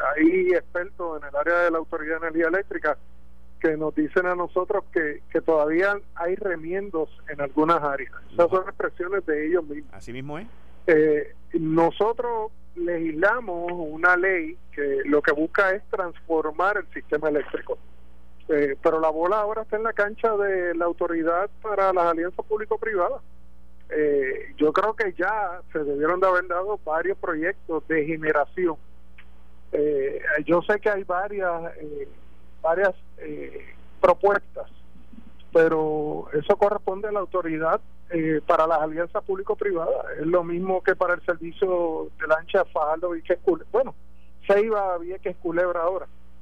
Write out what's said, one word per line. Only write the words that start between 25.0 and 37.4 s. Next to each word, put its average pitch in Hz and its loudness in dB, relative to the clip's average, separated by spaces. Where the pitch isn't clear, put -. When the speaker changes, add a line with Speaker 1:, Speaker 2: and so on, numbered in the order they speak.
Speaker 1:
ya 180 -2
se 156 -2
debieron 151 2
de 190 6
haber 180 4
dado 185 -2
varios 170 0
proyectos 165 -4
de 156 2
generación. 156 0
Eh, 147 0
yo 170 4
sé 208 2
que 214 0
hay 196 0
varias, 180 -2
eh, 147 -10
varias, 180 4
eh, 147 -10
propuestas, 180 4
pero 156 4
eso 156 4
corresponde 202 2
a - -6
la 208 0
autoridad, 165 0